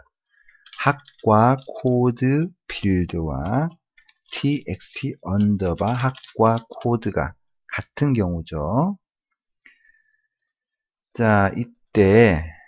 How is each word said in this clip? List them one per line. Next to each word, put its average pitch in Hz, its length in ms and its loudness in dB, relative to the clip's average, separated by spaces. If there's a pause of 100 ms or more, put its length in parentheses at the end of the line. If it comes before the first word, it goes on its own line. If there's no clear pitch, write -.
(800)
학과 123 800 0 (240)
코드 127 680 0 (180)
필드와 90 1000 -2 (640)
티엑스티 - 880 -6
언더바 98 720 0
학과 117 760 -2
코드가 110 640 -4 (340)
같은 - 460 -4
경우죠. 90 840 -2 (2250)
자, 104 400 2
이때 101 920 4 (220)